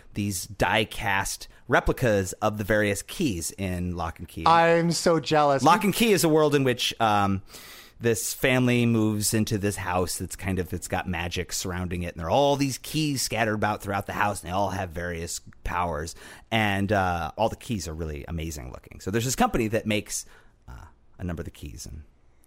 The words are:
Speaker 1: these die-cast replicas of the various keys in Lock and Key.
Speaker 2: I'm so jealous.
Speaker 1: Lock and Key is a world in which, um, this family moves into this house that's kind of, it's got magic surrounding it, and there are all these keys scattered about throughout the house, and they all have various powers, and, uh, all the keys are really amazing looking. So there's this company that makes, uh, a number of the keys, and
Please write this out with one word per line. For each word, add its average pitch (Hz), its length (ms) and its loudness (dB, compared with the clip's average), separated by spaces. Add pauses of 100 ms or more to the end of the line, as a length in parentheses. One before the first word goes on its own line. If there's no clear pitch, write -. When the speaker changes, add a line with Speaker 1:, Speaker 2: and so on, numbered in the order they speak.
(160)
Speaker 1:
these 101 300 -4
die-cast 98 1000 0 (220)
replicas 120 640 2
of 107 240 0
the 107 80 -4
various 104 360 2
keys 110 500 -4
in 90 440 -4
Lock 82 240 -6
and 85 80 -12
Key. - 180 -8
Speaker 2:
I'm 170 460 4
so 165 300 2
jealous. 143 420 4
Speaker 1:
Lock 190 220 8
and 196 80 2
Key 226 180 4
is 165 140 4
a 165 40 4
world 151 240 6
in 139 120 4
which, 123 340 0
um, 101 420 4 (600)
this 113 320 0
family 123 520 4
moves 107 480 2
into 107 240 2
this 101 200 0
house 92 400 -2
that's 90 180 -8
kind 92 240 -4
of, 87 140 -4
it's 87 160 -8
got 92 180 -4
magic 87 460 -4
surrounding 90 500 -4
it, 87 100 -6
and - 60 -12
there 82 80 -6
are 87 40 0
all 139 260 4
these 135 220 -2
keys 147 420 -2
scattered 110 340 0
about 104 260 -2
throughout 98 260 -4
the 92 60 -8
house, 101 280 -2
and 78 80 -12
they 87 40 -4
all 98 180 2
have 95 180 -4
various 85 500 -6 (240)
powers, 82 520 -2 (360)
and, 101 400 2
uh, 87 460 2
all 110 100 2
the - 80 -2
keys 104 320 -6
are 80 60 -8
really 78 340 -8
amazing 76 440 -8
looking. - 280 -18
So - 100 -6
there's 113 160 0
this 127 120 -2
company 156 320 2
that 107 180 -2
makes, - 380 -2 (420)
uh, 127 60 -20 (440)
a - 60 -10
number 85 180 -6
of 82 40 -8
the 80 60 -12
keys, - 380 -14
and 76 140 -14 (440)